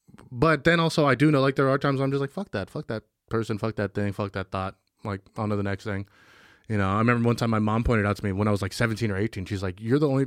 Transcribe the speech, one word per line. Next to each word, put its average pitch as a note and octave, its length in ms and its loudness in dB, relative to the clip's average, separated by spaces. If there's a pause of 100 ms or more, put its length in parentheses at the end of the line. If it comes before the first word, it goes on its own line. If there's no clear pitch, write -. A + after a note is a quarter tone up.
(320)
but C#3+ 320 2
then E3+ 160 4
also D#3+ 260 2
I C3+ 80 6
do C#3+ 160 4
know, C#3+ 100 4
like, C3+ 160 2
there C#3 120 4
are C3+ 100 4
times C#3 220 0
I'm C3+ 100 0
just C#3 100 0
like, C#3 100 -4
"Fuck G3 220 -8
that, F#2+ 180 -4
fuck D3+ 180 -10
that A2+ 160 -6 (240)
person, A2+ 300 -2
fuck A2+ 180 -4
that G2+ 180 -2
thing, G2+ 180 -2
fuck G2 200 -4
that F#2+ 180 -8
thought, F#2+ 260 -6 (280)
like, G2 160 -6 (160)
on G#2+ 140 -2
to G#2 60 0
the G2+ 60 0
next G2 220 -4
thing." G2+ 220 -6 (600)
You G#2+ 100 0
know, G2 100 2
I G2 100 0
remember A#2 280 2
one A#2 100 2
time A#2 140 -2
my A2 80 2
mom G#2+ 240 0
pointed A2+ 240 2
out G#2 100 0
to - 80 -6
me G#2 80 -2
when G2+ 160 0
I - 20 2
was, G2 120 0
like, G2 100 -6
seventeen A2+ 380 -2
or F#2+ 60 -4
eighteen, G2+ 280 -4
she's F#2+ 180 -6
like, F#2 180 -6
"You're A2+ 180 0
the D3+ 100 2
only, C3+ 180 0